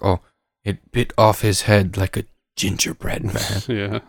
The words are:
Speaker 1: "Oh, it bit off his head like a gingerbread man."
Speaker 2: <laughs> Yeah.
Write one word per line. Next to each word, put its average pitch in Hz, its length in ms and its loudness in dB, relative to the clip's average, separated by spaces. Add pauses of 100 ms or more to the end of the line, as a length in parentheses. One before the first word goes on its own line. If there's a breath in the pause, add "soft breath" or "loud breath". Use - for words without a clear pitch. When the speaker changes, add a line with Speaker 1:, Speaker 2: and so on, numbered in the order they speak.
Speaker 1:
"Oh, 92 160 2 (440)
it - 280 -6
bit - 260 -2
off 110 240 6
his 104 220 2
head 98 340 2
like 95 200 -2
a 107 80 -4 (300)
gingerbread - 680 -4
man." 101 400 -4
Speaker 2:
<laughs> - 40 -14
Yeah. 107 420 -2